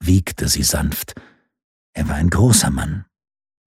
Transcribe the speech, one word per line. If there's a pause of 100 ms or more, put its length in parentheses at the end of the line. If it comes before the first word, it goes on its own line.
wiegte
sie
sanft. (840)
Er
war
ein
großer
Mann. (680)